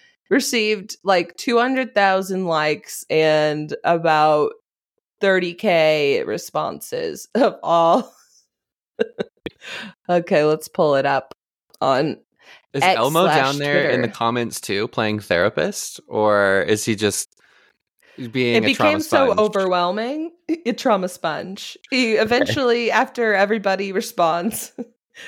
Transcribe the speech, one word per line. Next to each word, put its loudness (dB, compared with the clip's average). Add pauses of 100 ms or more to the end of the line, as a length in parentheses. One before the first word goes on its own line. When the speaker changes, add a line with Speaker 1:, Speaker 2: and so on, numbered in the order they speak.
(300)
Speaker 1:
Received, 0
like, 0
two 0
hundred 0
thousand 0
likes -2
and 2
about 2 (680)
thirty 0
K 2
responses -8
of 2
all. 2 (840)
<laughs> 0 (1040)
Okay, 2
let's 0
pull 0
it 0
up -2 (460)
on 0 (560)
Speaker 2:
Is -2
Speaker 1:
X 2
Speaker 2:
Elmo 2
down 2
Speaker 1:
slash -4
Speaker 2:
there 0
in 0
the -2
Speaker 1:
Twitter. -10
Speaker 2:
comments -2
too, -4
playing -2
therapist, -2
or 2
is 0
he -2
just -2 (1040)
being 2
Speaker 1:
It 2
Speaker 2:
a 0
trauma 2
Speaker 1:
became -2
so 2
Speaker 2:
sponge? 2
Speaker 1:
overwhelming. -2 (180)
<laughs> -4
A -2
trauma 0
sponge. -8 (140)
He 2
Speaker 2:
Okay. 4
Speaker 1:
eventually, 0
after 0
everybody 0
<laughs> -
responds, -2 (560)